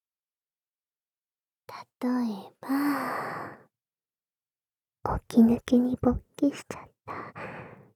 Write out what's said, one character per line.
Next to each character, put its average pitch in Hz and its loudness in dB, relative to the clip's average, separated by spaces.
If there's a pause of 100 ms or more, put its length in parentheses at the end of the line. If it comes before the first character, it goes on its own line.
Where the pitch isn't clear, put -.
(2000)
例 247 0
え 226 -2
ば、 269 -2 (1700)
起 - 0
き 226 10
抜 233 6
け 247 6
に 247 2
勃 247 2 (180)
起 285 2
し - -14
ち - -10
ゃ - -14
っ - -20 (140)
た - -12 (600)